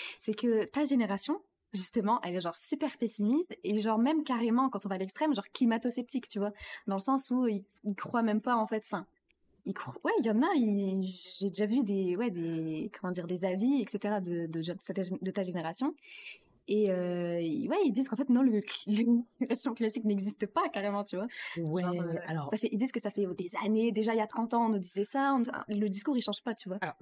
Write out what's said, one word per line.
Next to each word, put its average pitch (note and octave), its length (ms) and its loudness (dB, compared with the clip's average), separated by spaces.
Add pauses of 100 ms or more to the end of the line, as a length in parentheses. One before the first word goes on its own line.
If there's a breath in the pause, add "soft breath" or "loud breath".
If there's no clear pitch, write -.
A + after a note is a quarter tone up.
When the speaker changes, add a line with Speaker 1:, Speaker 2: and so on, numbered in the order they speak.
(200 loud breath)
Speaker 1:
C'est - 140 -2
que A3 320 2
ta D4 200 0
génération, C4 560 0 (320)
justement, G#3 500 2
elle F3 120 -2
est F3+ 60 0
genre E3+ 160 -4
super D4 400 -2
pessimiste A#3 680 0
et G#3 160 0
genre A3 200 2
même D4 240 4
carrément, A#3+ 460 2
quand G3+ 160 -6
on G3 40 -4
va F#3+ 60 -2
à F#3 40 -6
l'extrême, B3+ 360 0
genre G3+ 180 -2
climato-sceptique, A#3+ 760 0
tu G#3 100 -4
vois, G3+ 140 0 (340 loud breath)
dans G3 80 0
le G3 60 -2
sens C4+ 280 2
où B3 180 2
ils, G3+ 160 0 (200)
ils G3+ 120 -2
croient - 280 0
même G#3+ 180 2
pas, B3 140 0
en A3 120 0
fait, A3 180 -2
enfin, G3+ 200 -6 (600)
ils F#3 80 -4
cro-, - 320 -10
ouais, G4 140 2
il A3+ 60 2
y A3+ 60 4
en G#3+ 100 4
a, D#4 140 4
ils, G3+ 460 2 (360)
j'ai G3 120 -2
déjà G#3 160 0
vu A#3 180 2
des, F#3+ 320 0
ouais, A#3 160 0
des, D#3+ 680 -4
comment F#3 140 -4
dire, F3 160 -6
des F3+ 160 -2
avis, G#3+ 380 2
et G3+ 80 -2
cetera G#3 320 -2
de, F3 240 -2
de, E3 160 -4
de, F3+ 640 -4
de F#3 60 -2
ta G3 120 -2
génération. F3+ 500 -4 (760 loud breath)
Et, G#3 220 4
euh, F3 500 0
ils, E3 280 -2
ouais, D#4+ 160 2
ils C4 60 4
disent B3 180 0
qu'en A3+ 60 -2
fait, C4+ 140 -2
non, B3 120 6
le A3 200 6
cli-, - 340 -4
<laughs> A#3 440 2
l'émigration C4 340 0
classique A3 320 -2
n'existe G3+ 420 2
pas, E4 220 0
carrément, G3+ 340 -2
tu G3+ 140 -6
vois. G#3 100 -2 (300 loud breath)
Speaker 2:
Ouais, E3 240 0
Speaker 1:
Genre, F3+ 200 0
euh, E3+ 140 -2 (120)
Speaker 2:
alors D#3 220 -2
Speaker 1:
ça G#3+ 80 0
fait, - 140 -2
ils G#3+ 60 0
disent B3+ 160 0
que A#3 80 -4
ça G#3 100 -4
fait G3+ 140 0 (100)
des F3+ 160 -6 (120)
années, A3 280 4
déjà G#3+ 220 2
il A3+ 40 2
y A3 40 4
a G#3+ 60 0
trente A3+ 260 -2
ans, A#3 140 4
on - 20 2
nous G#3 100 2
disait G3 240 -2
ça, C#4 320 2
on, A#3+ 80 4 (300)
le G#3 160 2
discours, B3+ 280 0
il A#3 40 2
change G3+ 220 -4
pas, A3+ 120 -4
tu - 140 -12
vois. F#3 120 -4
Speaker 2:
Alors, E3+ 200 -6